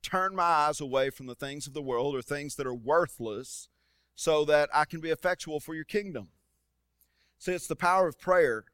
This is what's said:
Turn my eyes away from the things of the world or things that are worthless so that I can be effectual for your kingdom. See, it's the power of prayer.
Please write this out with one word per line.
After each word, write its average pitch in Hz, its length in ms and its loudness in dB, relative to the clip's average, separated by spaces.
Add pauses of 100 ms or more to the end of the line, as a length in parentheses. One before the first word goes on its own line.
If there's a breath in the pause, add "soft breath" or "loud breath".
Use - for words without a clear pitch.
Turn 190 320 -2
my 185 80 -2
eyes 151 380 2
away 135 300 0
from 131 160 -16
the 123 80 -12
things 143 320 -10
of 135 60 -16
the 151 80 -8
world 139 340 -2
or 123 80 -4
things 143 320 -8
that 143 100 -6
are 127 80 -4
worthless 123 960 -2 (460)
so 156 300 2
that 147 280 6
I 151 100 4
can 165 160 -6
be 160 120 -4
effectual 160 480 -4
for 160 160 -12
your 156 80 -10
kingdom. 180 460 -6 (1080)
See, - 160 -4
it's 175 140 -6
the 160 80 -4
power 185 320 4
of 143 120 -6
prayer. 151 540 4